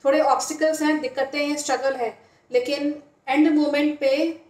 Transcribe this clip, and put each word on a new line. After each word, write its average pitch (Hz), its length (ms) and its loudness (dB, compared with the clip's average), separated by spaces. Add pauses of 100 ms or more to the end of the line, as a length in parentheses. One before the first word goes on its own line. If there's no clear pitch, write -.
थोड़े 277 140 4
obstacles 311 640 0
हैं, 302 180 2
दिक्कतें 277 480 -4
हैं, 294 100 -2
struggle 269 380 -2
है, 233 220 -6 (340)
लेकिन 285 520 -2 (240)
end 302 200 4
moment 294 520 2
पे 294 500 0